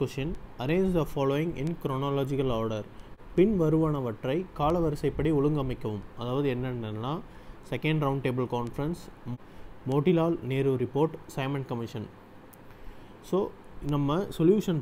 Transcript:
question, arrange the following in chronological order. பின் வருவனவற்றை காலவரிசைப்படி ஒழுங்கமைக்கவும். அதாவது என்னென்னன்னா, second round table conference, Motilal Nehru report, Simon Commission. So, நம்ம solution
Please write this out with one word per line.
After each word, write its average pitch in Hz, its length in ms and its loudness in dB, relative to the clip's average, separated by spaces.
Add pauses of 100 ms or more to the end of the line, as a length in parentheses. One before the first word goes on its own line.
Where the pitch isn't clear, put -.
question, 135 260 -2 (380)
arrange 185 340 4
the 143 160 2
following 147 380 2 (100)
in 160 80 0 (140)
chronological 135 760 0
order. 110 240 -2 (560)
பின் 208 240 6
வருவனவற்றை 147 760 2 (220)
காலவரிசைப்படி 151 800 2
ஒழுங்கமைக்கவும். 131 680 0 (160)
அதாவது 131 360 0
என்னென்னன்னா, 123 580 -4 (580)
second 151 340 0
round 135 220 0
table 123 280 0
conference, 143 440 -4 (880)
Motilal 165 460 4 (160)
Nehru 135 320 4
report, 156 320 2 (180)
Simon 139 380 -2
Commission. 113 360 -6 (1200)
So, 180 80 4 (520)
நம்ம 143 240 2 (200)
solution 180 460 6